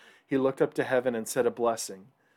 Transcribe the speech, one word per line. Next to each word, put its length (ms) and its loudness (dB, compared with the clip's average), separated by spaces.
he 140 0
looked 240 2
up 120 0
to 100 0
heaven 300 0
and 140 -4
said 160 0
a 60 4
blessing. 560 -4